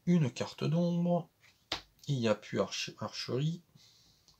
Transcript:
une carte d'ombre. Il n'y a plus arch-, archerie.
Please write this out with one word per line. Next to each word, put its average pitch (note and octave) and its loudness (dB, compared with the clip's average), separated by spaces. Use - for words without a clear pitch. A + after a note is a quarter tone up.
une E3+ 4
carte - -6
d'ombre. F3 0
Il C#3 0
n'y A#2 2
a G#2+ 6
plus - -4
arch-, - -4
archerie. C#3 -4